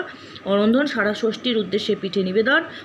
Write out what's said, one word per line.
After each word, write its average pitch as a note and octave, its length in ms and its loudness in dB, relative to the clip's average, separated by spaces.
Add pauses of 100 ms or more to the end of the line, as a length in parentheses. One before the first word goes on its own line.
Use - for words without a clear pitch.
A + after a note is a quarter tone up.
(440)
অরন্ধন, A3 420 4
সারা G#3+ 280 0
ষষ্ঠীর A3 420 -2
উদ্দেশ্যে G#3 440 0
পিঠে F#3+ 220 -2
নিবেদন, A3 380 2 (240)